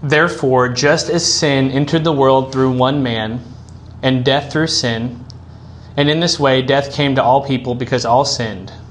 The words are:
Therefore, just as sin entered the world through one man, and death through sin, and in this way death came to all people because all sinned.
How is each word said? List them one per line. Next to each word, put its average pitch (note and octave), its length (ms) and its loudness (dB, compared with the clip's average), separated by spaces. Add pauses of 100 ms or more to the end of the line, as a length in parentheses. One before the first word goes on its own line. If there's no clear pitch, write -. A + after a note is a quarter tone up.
Therefore, C#3+ 640 2
just C#3+ 400 0
as E3+ 240 0
sin C3+ 380 2
entered D3 340 0
the E3 80 2
world C3+ 400 4
through C3 200 2
one C3 300 2
man, A2+ 380 -4 (600)
and C3 220 0
death C3+ 280 0
through D#3 140 0
sin, A#2+ 580 -4 (720)
and C#3+ 140 2
in D#3 100 0
this E3+ 180 -2
way C3 220 2
death C#3 320 0
came C#3 220 0
to B2+ 80 2
all B2+ 180 4
people C3 340 -4
because B2 300 -4
all B2 220 2
sinned. G2 460 -6 (180)